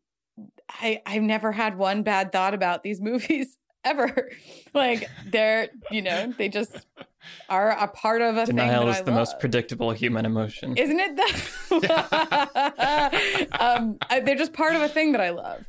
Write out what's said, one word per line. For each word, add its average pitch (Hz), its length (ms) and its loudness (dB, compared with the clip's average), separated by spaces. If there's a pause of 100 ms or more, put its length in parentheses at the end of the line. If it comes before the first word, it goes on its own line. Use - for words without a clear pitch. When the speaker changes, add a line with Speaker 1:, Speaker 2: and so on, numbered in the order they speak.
(680)
Speaker 1:
I, 220 380 -4
I've 214 160 -2
never 214 300 0
had 208 260 -2
one 196 240 0
bad 196 300 0
thought 190 220 2
about 180 280 0
these 202 180 -6
<laughs> 208 100 -4
movies 262 460 -2 (280)
ever. 254 460 0 (440)
Like, 247 340 0 (180)
they're, 220 420 2 (220)
you 214 120 -2
know, 185 360 -2
they 294 100 0
just - 380 -6 (640)
are 196 220 2
a 208 180 0
part 226 340 0
of 226 140 2
a 226 100 2
Speaker 2:
Denial 226 220 2 (120)
Speaker 1:
thing 120 60 4
that 120 80 4
Speaker 2:
is 113 60 0
Speaker 1:
I - 40 -4
Speaker 2:
the - 80 0
most 117 200 2
Speaker 1:
love. - 80 -12
Speaker 2:
predictable 117 520 0
human 113 320 0
emotion. 110 520 -4
Speaker 1:
Isn't 285 220 2
it, 359 180 -2
though? - 640 -2
<laughs> 294 1800 0
Um, 233 400 2 (120)
I, 254 100 2
they're 269 160 2
just 311 160 -2
part 311 220 2
of 320 80 2
a 302 60 2
thing 302 240 2
that 240 80 2
I 180 100 2
love, - 380 -8